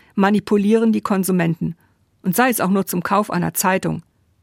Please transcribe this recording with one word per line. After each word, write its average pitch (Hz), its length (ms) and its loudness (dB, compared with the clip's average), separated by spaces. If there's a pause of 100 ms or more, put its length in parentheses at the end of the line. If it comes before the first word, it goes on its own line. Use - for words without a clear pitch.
(160)
manipulieren 208 760 2
die 214 100 0
Konsumenten, 175 760 -2 (480)
und 185 120 -4
sei 254 140 2
es 220 100 -2
auch 180 120 0
nur 196 160 0
zum 175 160 -4
Kauf 208 260 -2
einer 170 240 -4
Zeitung, 185 480 -2 (420)